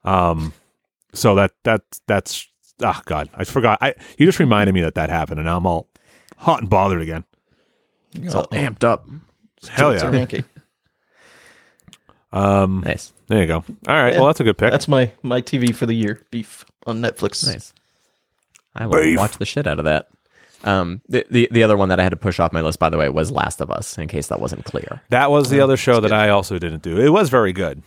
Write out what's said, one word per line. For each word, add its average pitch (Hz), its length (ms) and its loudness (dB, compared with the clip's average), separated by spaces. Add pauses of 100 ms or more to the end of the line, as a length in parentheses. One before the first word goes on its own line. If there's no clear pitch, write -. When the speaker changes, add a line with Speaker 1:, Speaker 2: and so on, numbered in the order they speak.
Speaker 1:
Um, 85 480 0 (600)
so 107 220 2
that, 98 160 2 (120)
that, 110 180 0 (240)
that's, - 420 -4 (340)
oh 98 240 -2
God, 76 280 -6
I 92 100 -6
forgot. 117 360 0
I, 143 140 -2 (240)
you 151 80 6
just 185 120 2
reminded 104 360 2
me 90 80 2
that 80 140 -2
that 78 120 -2
happened, 80 300 -4
and 80 80 -4
now 85 100 0
I'm 87 100 -2
all 82 220 -2 (480)
hot 151 240 0
and 107 80 -8
bothered 95 320 2
again. 80 240 -8 (920)
Speaker 2:
It's 170 200 -10
all 151 80 0
Speaker 3:
Uh-oh. - 140 -8
Speaker 2:
amped 123 280 -4
up. 117 240 -2 (640)
Speaker 1:
Hell 143 220 2
Speaker 3:
It's 92 100 -2
Speaker 1:
yeah. 127 80 -2
Speaker 3:
ranky. 127 340 -2 (1900)
Speaker 1:
Um, 98 520 2
Speaker 2:
Nice. - 280 -6 (160)
Speaker 1:
there 107 120 2
you 85 60 2
go. 80 100 0 (300)
All 143 80 0
right. 127 180 4
Speaker 3:
Yeah. - 60 2
Speaker 1:
Well, 135 80 6
that's 156 140 0
a 127 40 0
good 107 140 2
pick. 113 120 2
Speaker 3:
That's 147 180 -2
my, 127 240 2 (100)
my 123 180 -2
T 131 180 -6
V 120 140 2
for 120 140 -4
the 113 80 -2
year, 110 260 -2 (100)
Beef - 340 -14 (220)
on 113 140 -6
Netflix. - 460 -4
Speaker 2:
Nice. - 260 -10 (1000)
I 113 120 -8
will 82 160 2
Speaker 1:
Beef. 82 160 2
Speaker 2:
watch 104 200 0
the - 60 -4
shit - 220 -6
out 78 120 -2
of 76 60 -6
that. 76 240 0 (560)
Um, 95 440 -2
the, - 220 -2
the, 120 200 4
the 117 140 4
other 107 120 4
one 98 120 2
that 92 120 2
I 92 40 4
had 92 60 2
to 87 60 -4
push 95 220 -4
off 85 140 0
my 82 80 -2
list, 80 180 -4
by 80 100 2
the 80 80 0
way, 76 120 2
was 78 240 -2
Last - 280 -4
of 71 100 -6
Us, - 280 -8
in 80 100 -8
case 73 200 -8
that - 120 -6
wasn't - 240 -8
clear. - 440 -10
Speaker 1:
That 139 220 2
was 143 200 2
the 139 100 4
Speaker 3:
Oh, 135 40 8
Speaker 1:
other 135 120 4
show 123 180 2
Speaker 3:
that's 113 100 4
Speaker 1:
that 104 60 2
Speaker 3:
good. 107 40 2
Speaker 1:
I 107 140 4
also 101 300 0
didn't 80 240 -6
do. 85 180 -2
It 139 80 6
was 175 220 4
very 113 220 4
good. 82 340 -6